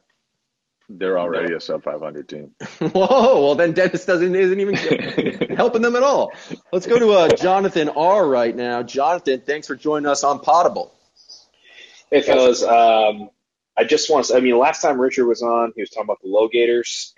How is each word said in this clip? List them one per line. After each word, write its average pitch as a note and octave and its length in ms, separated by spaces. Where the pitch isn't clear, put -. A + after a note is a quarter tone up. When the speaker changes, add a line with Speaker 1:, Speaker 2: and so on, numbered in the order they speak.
Speaker 1:
They're F#2 300
already E2+ 340
a D#2+ 80
sub D#2 220
five D2+ 180
hundred D2+ 280
team. D2 260
Speaker 2:
<laughs> - 120
Whoa, F#3 640
well, C#3+ 140
then E3+ 160
Dennis F3 340
doesn't, F3+ 280
isn't F#3+ 260
even G3 160
Speaker 1:
<laughs> - 800
Speaker 2:
helping A#3 260
them A#3+ 140
at B3 80
all. A3+ 280
Let's F3+ 140
go A#3 120
to, A3+ 120
uh, F3+ 260
Jonathan F#3 520
R F3+ 380
right A#2+ 280
now. B2 300
Jonathan, C3+ 560
thanks D3 260
for C#3+ 80
joining D3+ 320
us C#3+ 160
on C#3 180
Potable. E3+ 520
Speaker 3:
Hey, C#3+ 120
fellas. B2+ 400
Um, A2 680
I A2+ 80
just D3+ 240
want C#3 180
to, B2+ 100
I B2 40
mean, B2 180
last D3 220
time C#3+ 200
Richard B2+ 260
was A#2 160
on, A#2 320
he A2 80
was - 80
talking G#2+ 140
about G#2 180
the F#2+ 60
Low G#2+ 180
Gators, A#2+ 720